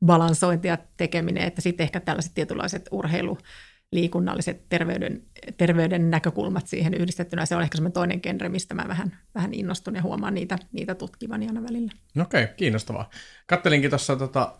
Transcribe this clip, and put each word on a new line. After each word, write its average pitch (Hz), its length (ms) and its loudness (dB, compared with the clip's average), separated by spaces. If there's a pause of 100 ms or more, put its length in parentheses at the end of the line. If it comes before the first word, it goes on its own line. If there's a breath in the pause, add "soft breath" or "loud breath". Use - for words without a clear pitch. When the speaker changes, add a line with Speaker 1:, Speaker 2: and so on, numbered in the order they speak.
Speaker 1:
balansointi 170 640 6
ja 170 100 0 (200)
tekeminen, 175 460 0
että 175 180 -4
sitten 175 220 0
ehkä 170 160 -2
tällaiset 170 340 -4
tietynlaiset - 580 -4
urheilu-, 196 460 -2 (540 loud breath)
liikunnalliset 175 760 0
terveyden, - 540 -2 (340)
terveyden 170 540 4
näkökulmat 185 560 0
siihen 165 260 0
yhdistettynä, 175 520 -2
se 170 100 -2
on 170 60 2
ehkä 165 160 0
semmoinen 160 160 0
toinen 175 300 0
genre, 185 260 -4
mistä 185 260 -6
mä - 120 -4
vähän, 175 300 -4 (180)
vähän 202 180 -2
innostun 185 420 -6
ja 180 60 -4
huomaan 202 320 -2
niitä, 185 240 -4 (140)
niitä 190 240 -6
tutkivani 214 520 -8
aina 226 160 -6
välillä. 233 280 -4 (240)
Speaker 2:
No 156 80 2
okei, 139 240 2 (100)
kiinnostavaa. 110 520 -2 (380 loud breath)
Kattelinkin 143 440 4
tossa, 139 240 0
tota, 131 440 0